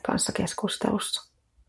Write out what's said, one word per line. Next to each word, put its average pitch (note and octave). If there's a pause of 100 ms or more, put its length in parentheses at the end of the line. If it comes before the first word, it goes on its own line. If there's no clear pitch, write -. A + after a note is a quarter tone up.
kanssa -
keskustelussa. - (400)